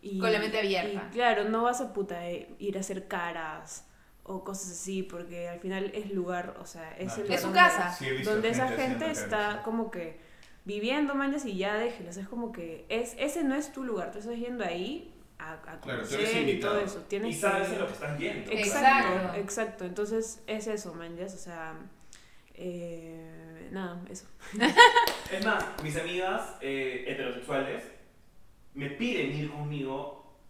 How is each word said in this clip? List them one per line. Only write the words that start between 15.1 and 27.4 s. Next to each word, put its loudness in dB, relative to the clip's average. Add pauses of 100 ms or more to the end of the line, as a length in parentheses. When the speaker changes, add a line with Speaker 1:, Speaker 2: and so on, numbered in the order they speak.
Speaker 1:
a, -10
a -14
Speaker 3:
Claro, -4
tú -4
eres 0
Speaker 1:
conocer 2
y 4
Speaker 3:
invitado. 2
Speaker 1:
todo 2
eso. -6
Tienes -2
Speaker 4:
Y -4
sabes 4
Speaker 1:
que -2
Speaker 4:
a -2
lo 0
que -4
estás -6
yendo. -4
Speaker 1:
Exacto, 6
Speaker 2:
Exacto. 0
Speaker 1:
exacto. -4
Entonces -2
es -4
eso, -4
manjas, -8
o -10
sea, -8 (840)
eh, -10
nada, -6 (100)
eso. -12 (260)
Speaker 2:
<laughs> 10
Speaker 4:
Es 0
más, 2 (180)
mis -2
amigas, -2
eh, -2
heterosexuales -2 (920)